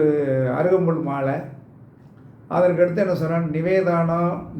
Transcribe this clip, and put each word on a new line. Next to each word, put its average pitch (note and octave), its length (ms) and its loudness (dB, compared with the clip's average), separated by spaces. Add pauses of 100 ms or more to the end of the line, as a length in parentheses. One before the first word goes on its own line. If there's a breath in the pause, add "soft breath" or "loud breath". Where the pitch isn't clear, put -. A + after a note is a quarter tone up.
(580)
அருகம்புல் E3 440 2
மாலை, C#3 320 -4 (1160)
அதற்கடுத்து E3+ 480 2
என்ன F#3+ 180 0
சொல்றேன், E3 340 -2
நிவேதானம், E3+ 1000 0 (120)